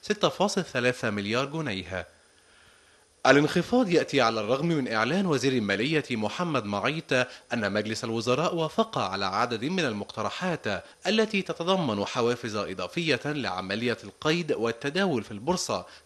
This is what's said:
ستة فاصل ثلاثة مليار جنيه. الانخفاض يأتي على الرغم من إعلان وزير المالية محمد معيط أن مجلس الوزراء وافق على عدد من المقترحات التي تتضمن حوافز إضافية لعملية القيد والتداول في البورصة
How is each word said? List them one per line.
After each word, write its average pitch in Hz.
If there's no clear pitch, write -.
ستة 202
فاصل 185
ثلاثة 123
مليار 104
جنيه. 98
الانخفاض 170
يأتي 139
على 113
الرغم 131
من 147
إعلان 135
وزير 139
المالية 120
محمد 120
معيط 117
أن 104
مجلس 107
الوزراء 123
وافق 170
على 98
عدد 110
من 185
المقترحات 117
التي 214
تتضمن 165
حوافز 120
إضافية 104
لعملية 110
القيد 156
والتداول 139
في -
البورصة 113